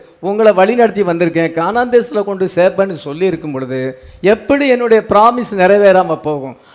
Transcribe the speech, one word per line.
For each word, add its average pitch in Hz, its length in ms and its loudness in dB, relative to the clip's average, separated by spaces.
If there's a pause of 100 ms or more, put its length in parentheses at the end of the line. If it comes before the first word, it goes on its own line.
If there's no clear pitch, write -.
(180)
உங்களை 208 340 2
வழி 190 220 2
நடத்தி 214 280 0
வந்திருக்கேன், 165 500 -2
கானான் 208 380 -4
தேசத்துல 233 340 0
கொண்டு 190 300 -6
சேர்ப்பேன்னு 190 380 0
சொல்லி 151 340 -6
இருக்கும் 160 260 -6
பொழுது 131 460 -6 (220)
எப்படி 269 480 0
என்னுடைய 240 400 2
promise 220 460 2
நிறைவேறாம 185 640 4
போகும்?" 135 360 -8 (180)